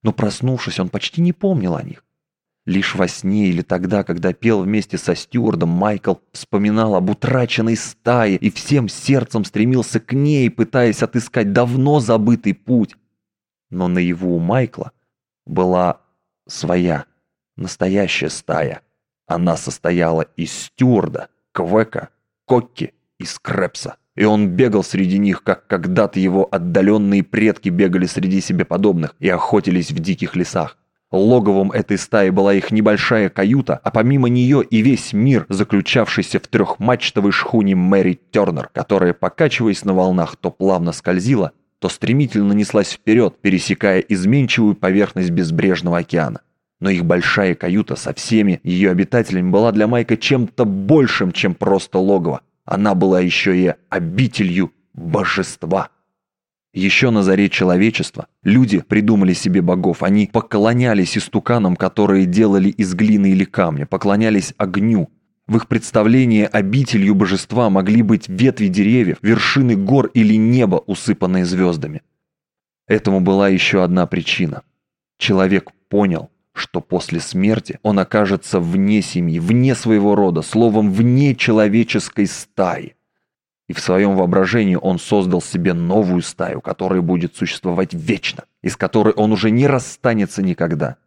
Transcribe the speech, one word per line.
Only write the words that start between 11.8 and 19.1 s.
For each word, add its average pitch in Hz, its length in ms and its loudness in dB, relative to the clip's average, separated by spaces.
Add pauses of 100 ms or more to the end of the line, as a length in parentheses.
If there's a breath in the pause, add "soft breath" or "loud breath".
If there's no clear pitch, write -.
забытый 113 560 0
путь. 117 400 -2 (760)
Но 90 180 -2
наяву 87 480 0
у - 20 0
Майкла 117 540 -4 (520)
была 90 560 0 (460)
своя, 87 600 -4 (500)
настоящая 95 720 -4
стая. - 520 -6 (440)